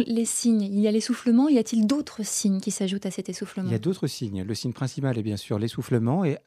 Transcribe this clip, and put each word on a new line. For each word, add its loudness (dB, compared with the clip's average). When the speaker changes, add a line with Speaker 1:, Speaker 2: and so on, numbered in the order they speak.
Speaker 1:
les 0
signes ? 2
Il -2
y 4
a 4
l'essoufflement, 4
y 6
a-t-il 2
d'autres -2
signes 0
qui -4
s'ajoutent -2
à -4
cet -8
essoufflement ? -6
Speaker 2:
Il 0
y 2
a 0
d'autres -2
signes. -4
Le -4
signe -4
principal -2
est -2
bien -2
sûr -4
l'essoufflement, 0
et 0